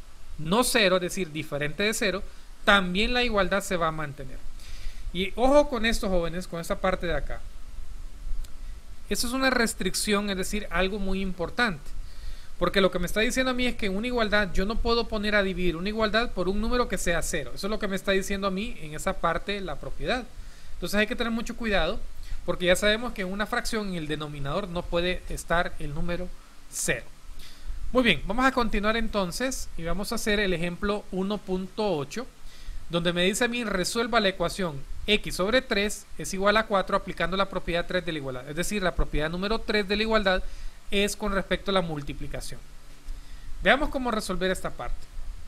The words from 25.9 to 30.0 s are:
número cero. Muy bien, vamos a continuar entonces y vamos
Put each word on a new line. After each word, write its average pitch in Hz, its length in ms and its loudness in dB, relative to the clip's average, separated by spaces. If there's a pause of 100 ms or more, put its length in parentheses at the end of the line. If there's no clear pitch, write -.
número 175 360 0 (420)
cero. - 340 -2 (840)
Muy 254 120 6
bien, 165 220 6
vamos 233 200 2
a 262 80 6
continuar 220 420 2
entonces 226 800 -2
y 170 80 -4
vamos 175 300 0